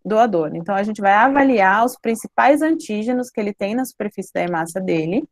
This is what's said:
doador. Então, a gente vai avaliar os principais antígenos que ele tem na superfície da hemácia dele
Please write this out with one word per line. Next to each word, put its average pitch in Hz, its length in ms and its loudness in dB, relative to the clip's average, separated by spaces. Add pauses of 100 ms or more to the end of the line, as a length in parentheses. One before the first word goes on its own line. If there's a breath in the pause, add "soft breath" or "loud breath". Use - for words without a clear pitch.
doador. 190 500 0
Então, 170 200 -6
a 196 80 0
gente 214 180 -6
vai 196 120 4
avaliar 233 720 4
os 247 140 -2
principais 233 600 0
antígenos 247 680 -4
que - 100 -8
ele 208 120 -4
tem 202 220 -6
na 233 100 -4
superfície - 480 -10
da 180 100 -4
hemácia 170 380 -4
dele 180 520 -2